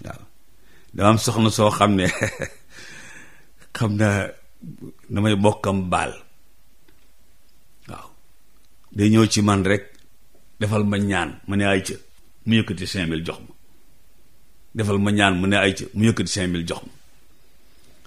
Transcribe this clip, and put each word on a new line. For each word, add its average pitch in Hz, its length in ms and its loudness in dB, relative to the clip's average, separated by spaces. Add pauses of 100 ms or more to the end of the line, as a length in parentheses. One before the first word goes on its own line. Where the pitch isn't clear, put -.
Waaw. - 200 -14 (720)
Dama 101 180 4
am 113 80 4
soxna 110 320 2
soo 107 200 4
xam 104 240 2
ne, 92 120 2 (880)
<laughs> - 800 -20
xam 104 240 0
naa 101 320 2 (800)
damay 104 280 2
bokkam 98 540 2
baal. 85 220 0 (1700)
Waaw. - 240 -18 (840)
Day 104 180 4
ñëw 113 160 6
ci 104 160 0
man 101 220 2
rek, 101 200 0 (720)
defal 104 280 -2
ma 101 140 0
ñaan, 95 460 -2
ma 101 120 -4
ne, 101 100 2
"Ay 98 160 2
ca," - 120 -8 (500)
mu 110 100 2
yëkkati 95 320 0
cinq 87 220 -4
mille 80 180 -4
jox 78 140 -10
ma. - 140 -20 (1200)
Defal 104 240 0
ma 101 120 2
ñaan, 101 260 4
mu 90 100 0
ne, 101 100 2
"Ay 98 180 2
ca," - 180 -10
mu 107 120 0
yëkkati 110 260 2
cinq 92 200 -2
mille 85 160 -4
jox - 160 -8
ma. - 100 -18 (1160)